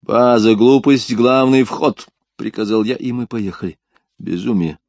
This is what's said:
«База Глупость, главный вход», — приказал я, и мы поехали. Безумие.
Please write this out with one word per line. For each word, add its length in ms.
«База 520
Глупость, 600
главный 480
вход», — 440
приказал 480
я, 100
и 180
мы 140
поехали. 520
Безумие. 600